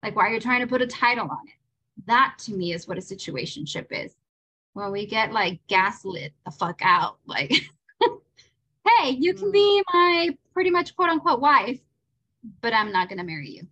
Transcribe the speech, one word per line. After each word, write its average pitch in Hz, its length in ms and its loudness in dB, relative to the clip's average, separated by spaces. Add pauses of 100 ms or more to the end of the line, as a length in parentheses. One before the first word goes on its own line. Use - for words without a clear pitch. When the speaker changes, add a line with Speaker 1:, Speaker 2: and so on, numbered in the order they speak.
Speaker 1:
Like, 202 140 -6
why 208 120 4
are 226 60 0
you 226 60 -2
trying 247 200 0
to 247 60 -2
put 247 160 0
a 247 40 0
title 240 440 -2
on - 160 -12
it?" - 600 -20
That 247 380 2
to 214 100 -10
me 175 180 -4
is 170 160 -8
what 185 80 -6
a 185 60 -8
situationship - 880 -10
is. - 260 -10 (560)
When 202 200 -8
we 208 140 -6
get, 220 260 -2
like, 185 340 -2
gaslit 190 680 -2 (140)
the 185 60 -12
fuck 170 300 -6
out, 175 440 2
like, 139 260 -4 (480)
<laughs> - 880 -4
"Hey, 370 220 4
you 294 240 0
can 392 140 -4
Speaker 2:
Mm. 392 40 -2
Speaker 1:
be 403 300 6 (100)
my 349 460 4 (160)
pretty 370 160 2
much 349 260 0
quote 349 140 2
unquote 311 300 2
wife, 254 400 2 (840)
but 233 100 -2
I'm 214 200 0
not 185 180 -2
gonna 185 140 -8
marry 160 260 -10
you." - 220 -18